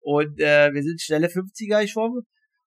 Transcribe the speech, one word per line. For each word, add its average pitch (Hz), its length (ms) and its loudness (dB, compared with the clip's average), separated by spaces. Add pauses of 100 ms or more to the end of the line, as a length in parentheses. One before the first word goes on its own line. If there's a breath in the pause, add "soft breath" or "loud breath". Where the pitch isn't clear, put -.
Und, 147 400 -2
äh, 147 320 4
wir 143 100 -4
sind 165 180 -6
schnelle 156 280 0
fünfziger 202 540 -2
geschwommen. 226 400 -4 (480)